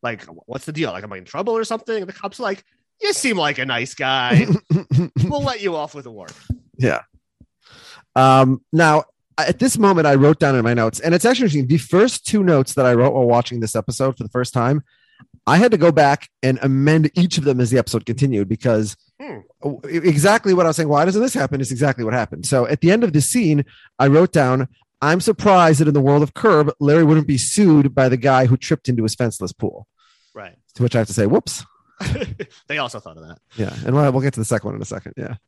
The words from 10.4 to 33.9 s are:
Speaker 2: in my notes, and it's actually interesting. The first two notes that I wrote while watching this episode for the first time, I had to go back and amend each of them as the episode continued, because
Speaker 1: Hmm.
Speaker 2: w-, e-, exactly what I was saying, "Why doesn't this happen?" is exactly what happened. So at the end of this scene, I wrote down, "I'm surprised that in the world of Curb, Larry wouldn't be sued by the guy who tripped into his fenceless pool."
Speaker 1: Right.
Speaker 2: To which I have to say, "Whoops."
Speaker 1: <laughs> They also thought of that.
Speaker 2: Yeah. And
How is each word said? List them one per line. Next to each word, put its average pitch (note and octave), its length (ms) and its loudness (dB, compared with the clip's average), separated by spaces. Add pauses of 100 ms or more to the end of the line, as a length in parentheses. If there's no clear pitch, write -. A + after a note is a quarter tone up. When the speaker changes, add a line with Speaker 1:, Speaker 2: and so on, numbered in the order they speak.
Speaker 2:
in B2 80 0
my A#2 120 0
notes, A2+ 260 -2
and E3 140 0
it's D#3+ 100 0
actually A#3+ 220 2
interesting. D3 200 -2
The D3+ 120 2
first - 480 0
two G#3 180 0
notes D3+ 300 2
that C3+ 120 2
I B2 80 4
wrote B2+ 200 2
while B2+ 120 0
watching A#2+ 340 0
this A2+ 140 -6
episode B2 420 -4
for - 60 -12
the A2 60 -10
first B2 260 -6
time, C3 280 0 (640)
I C#3 100 4
had A3+ 160 4
to G3 60 0
go E3 120 4
back C#3+ 380 2 (140)
and C3 200 0
amend C#3+ 520 2
each F3 240 0
of C#3+ 60 -4
them C3 160 0
as A#2 100 0
the B2+ 80 2
episode A2+ 280 -4
continued, A#2 420 -2
because G#2+ 480 -2 (240)
Speaker 1:
Hmm. B3 180 -14 (240)
Speaker 2:
w-, C#3+ 180 -8 (100)
e-, E3 180 -2
exactly F#3+ 460 2
what F3+ 120 2
I - 20 2
was D#3 80 -2
saying, D#3+ 120 -2
"Why D3 160 2
doesn't F#3+ 180 0
this B3+ 120 -2
happen?" C#3 260 -4
is C3+ 120 -6
exactly B2+ 320 -2
what A2 100 -2
happened. G#2+ 320 -6
So B2+ 200 2
at C#3+ 140 -4
the E3+ 120 4
end A#3 100 2
of G3 100 0
this D3 140 0
scene, D#3 380 0 (340)
I C#3 80 4
wrote D#3 260 4
down, C3 360 0 (340)
"I'm D#3+ 180 0
surprised F3 600 4
that D3+ 80 4
in D3 60 0
the C#3+ 60 2
world C#3+ 220 4
of C#3+ 120 -4
Curb, D3+ 440 2
Larry D3 260 4
wouldn't D#3 220 4
be C#3 120 0
sued D3+ 560 4
by C3 140 2
the B2+ 80 0
guy C3 300 2
who B2+ 100 4
tripped - 320 -4
into A#2+ 140 -2
his A2 140 -2
fenceless A2+ 360 -6
pool." - 360 -10 (460)
Speaker 1:
Right. F#2+ 220 -20 (200)
Speaker 2:
To B2 80 -2
which A#2+ 100 -2
I B2 40 2
have A2 100 -2
to G2+ 60 -10
say, G#2 120 0
"Whoops." - 380 -2 (360)
Speaker 1:
<laughs> F#3+ 40 -12 (640)
They D3 100 -6
also B2 220 -8
thought D#2+ 160 -20
of D#2+ 120 -20
that. E2+ 100 -20 (180)
Speaker 2:
Yeah. A2+ 160 -6 (140)
And B2 80 -2